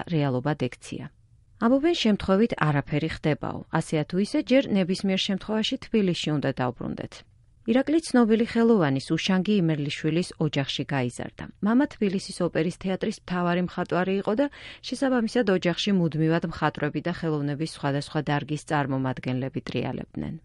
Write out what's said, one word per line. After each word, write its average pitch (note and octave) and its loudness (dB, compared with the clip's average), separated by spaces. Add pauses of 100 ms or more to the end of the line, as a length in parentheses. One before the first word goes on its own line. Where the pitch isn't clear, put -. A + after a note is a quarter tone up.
რეალობად C#3+ 0
ექცია. - -8 (500)
"ამბობენ, C4+ 4
შემთხვევით G#3 2
არაფერი D3+ 0
ხდებაო. - -2
ასეა D#3+ 0
თუ - -4
ისე, G#3 0
ჯერ C#4 4
ნებისმიერ F#3+ 0
შემთხვევაში G#3+ -2
თბილისში F#3 0
უნდა C#3+ 0
დავბრუნდეთ". - -4 (540)
ირაკლი C4+ 2
ცნობილი A#3 4
ხელოვანის, G3+ 4
უშანგი F#3 2
იმერლიშვილის D#3+ 0
ოჯახში C#3+ -2
გაიზარდა. B2+ -4 (120)
მამა A#3+ 2
თბილისის G3 -4
ოპერის E3+ 0
თეატრის F#3+ -4
მთავარი F3 0
მხატვარი F3+ -2
იყო G3+ 0
და C#4 4 (320)
შესაბამისად B3 0
ოჯახში F3+ 2
მუდმივად E3 2
მხატვრები D3+ -2
და E3+ -4
ხელოვნების D3+ -2
სხვადასხვა C#3+ -2
დარგის D3 -2
წარმომადგენლები C3 -2
ტრიალებდნენ. B2+ -6 (120)